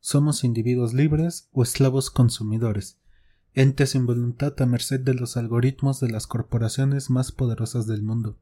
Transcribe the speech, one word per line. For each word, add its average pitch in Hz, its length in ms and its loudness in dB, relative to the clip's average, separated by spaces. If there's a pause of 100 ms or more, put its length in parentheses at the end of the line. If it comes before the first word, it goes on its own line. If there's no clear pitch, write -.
¿Somos 147 440 0
individuos 120 480 0
libres 151 600 0
o 127 100 2
esclavos 131 480 2
consumidores? 110 880 0 (560)
Entes 135 360 4
sin 127 140 0
voluntad 120 560 -2
a 131 60 4
merced 123 340 0
de 131 140 2
los 120 240 -4
algoritmos 123 640 0
de 123 100 0
las 107 160 -6
corporaciones 127 840 -2
más 127 240 0
poderosas 117 540 -2
del 107 160 -4
mundo. 110 400 -4